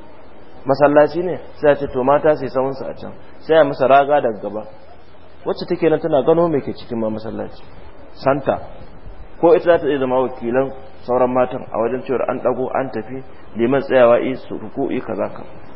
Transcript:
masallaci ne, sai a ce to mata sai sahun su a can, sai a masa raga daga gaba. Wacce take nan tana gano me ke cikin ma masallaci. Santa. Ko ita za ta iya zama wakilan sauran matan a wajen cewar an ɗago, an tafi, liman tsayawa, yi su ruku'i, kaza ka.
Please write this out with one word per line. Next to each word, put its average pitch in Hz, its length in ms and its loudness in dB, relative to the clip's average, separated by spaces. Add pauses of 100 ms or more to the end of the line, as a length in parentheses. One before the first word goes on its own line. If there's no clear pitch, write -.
(640)
masallaci 147 580 4
ne, 165 160 -4 (200)
sai 147 120 6
a 139 40 4
ce 143 120 -4
to 127 160 -2
mata 147 320 4
sai 135 120 -4
sahun 131 260 -2
su - 120 -10
a 78 80 -8
can, 101 180 -12 (280)
sai 160 180 4
a 156 60 10
masa 143 240 2
raga 139 340 6
daga 113 200 0
gaba. 104 220 -8 (800)
Wacce 190 240 -4
take 170 220 2
nan 156 100 4
tana 151 240 4
gano 165 240 4
me 147 140 0
ke 113 120 -6
cikin - 260 -8
ma 110 100 0
masallaci. 107 520 -8 (520)
Santa. 131 460 0 (840)
Ko 165 140 6
ita 175 100 4
za 170 140 6
ta 143 80 -4
iya 143 120 2
zama 131 220 2
wakilan 127 500 0 (320)
sauran 127 300 2
matan 127 340 0
a - 140 -6
wajen 123 240 -2
cewar 120 240 0
an 123 100 -4
ɗago, 123 340 -2
an 135 180 -2
tafi, 123 320 -8 (340)
liman 123 240 2
tsayawa, 120 400 6
yi 127 140 -2
su - 220 -10
ruku'i, 117 440 -4
kaza 104 320 -4
ka. - 100 -12 (320)